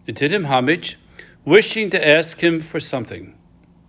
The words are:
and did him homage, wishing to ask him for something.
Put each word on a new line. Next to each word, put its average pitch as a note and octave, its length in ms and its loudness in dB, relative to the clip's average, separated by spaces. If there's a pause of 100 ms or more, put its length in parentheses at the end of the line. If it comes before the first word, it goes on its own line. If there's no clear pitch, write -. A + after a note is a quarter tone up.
and A2+ 80 -8
did D3 180 0
him G3+ 120 -2
homage, C#3 520 0 (480)
wishing G#3 440 2
to D#3+ 180 0
ask D#3+ 340 2
him E3 200 2
for D#3+ 180 -8
something. G#2 560 -10 (540)